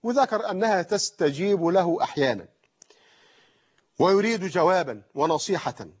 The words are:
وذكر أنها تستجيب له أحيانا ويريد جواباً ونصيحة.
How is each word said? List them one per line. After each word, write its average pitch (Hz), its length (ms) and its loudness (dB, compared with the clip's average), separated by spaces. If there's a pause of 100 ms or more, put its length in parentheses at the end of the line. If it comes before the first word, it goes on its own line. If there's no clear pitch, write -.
وذكر 240 480 0
أنها 196 300 0
تستجيب 175 840 -2
له 170 380 2
أحيانا 120 440 -2 (1500)
ويريد 196 460 2
جواباً 165 560 0 (140)
ونصيحة. 156 600 -2 (240)